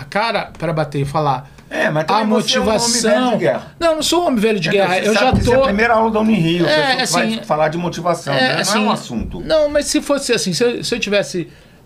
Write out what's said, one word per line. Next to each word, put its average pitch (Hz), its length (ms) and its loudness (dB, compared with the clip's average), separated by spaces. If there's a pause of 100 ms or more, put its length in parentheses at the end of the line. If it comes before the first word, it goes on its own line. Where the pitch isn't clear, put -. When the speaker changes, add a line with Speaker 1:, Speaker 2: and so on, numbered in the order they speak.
Speaker 1:
cara 208 540 -2
pra 160 160 -4
bater 147 280 -2
e 139 40 -2
falar 139 420 -2 (220)
Speaker 2:
É, - 220 -2
mas 156 140 0
Speaker 1:
a - 20 -4
Speaker 2:
também 214 220 0
você 220 280 2
é - 20 2
um 208 40 0
homem 214 160 2
Speaker 1:
motivação. 226 320 0
Speaker 2:
velho 247 200 2
de 208 60 2
guerra. - 420 -2
Speaker 1:
Não, 330 160 2
não 311 80 -4
sou 349 200 2
um 349 40 0
homem 254 120 2
velho 214 200 2
de 160 100 -2
Speaker 2:
É, - 20 -2
Speaker 1:
guerra. 190 240 2
Speaker 2:
você 185 140 0
Speaker 1:
Eu 220 40 4
Speaker 2:
sabe 208 120 4
Speaker 1:
já 254 80 4
Speaker 2:
que - 80 2
isso 240 120 2
é - 20 4
Speaker 1:
tô 262 80 4
Speaker 2:
a 269 40 2
primeira 226 260 2
aula 226 180 2
da 220 80 0
Unirio, 175 460 2
a - 40 2
Speaker 1:
É, 294 280 2
Speaker 2:
pessoa 240 240 0
que 226 60 0
vai 220 100 -4
Speaker 1:
assim, - 80 -12
Speaker 2:
falar 156 220 0
de 156 100 -4
motivação, 170 560 -4
Speaker 1:
é, - 80 0
Speaker 2:
né? - 140 0
Não 165 60 -2
Speaker 1:
assim, 202 160 -2
Speaker 2:
é 214 40 0
um 208 100 0
assunto. 107 500 -6
Speaker 1:
Não, 302 280 0
mas 294 160 0
se 302 160 -2
fosse 277 320 -2
assim, 190 200 -2
se 160 100 0
eu, 240 200 0
se - 120 -2
eu 240 40 -4
tivesse 190 500 -2 (360)